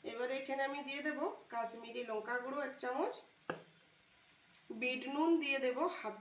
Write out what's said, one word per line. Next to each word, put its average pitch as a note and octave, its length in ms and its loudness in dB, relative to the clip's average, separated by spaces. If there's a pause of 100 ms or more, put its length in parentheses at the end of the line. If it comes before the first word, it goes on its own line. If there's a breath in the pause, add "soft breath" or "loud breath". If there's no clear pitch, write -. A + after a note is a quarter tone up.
(100)
এবারে B3 300 -2
এখানে C4+ 280 0
আমি C#4 200 -2
দিয়ে C#4 180 -4
দেব D4 120 0 (340)
কাশ্মীরি A#3 580 -4
লঙ্কা A3 340 0
গুঁড়ো C4+ 140 -2 (100)
এক C4 140 -8
চামচ, C4 300 2 (1600)
বিট B3 320 0 (120)
নুন D#4+ 160 4 (120)
দিয়ে C#4 220 2
দেব B3+ 140 4 (200)
হাফ G#3 220 -4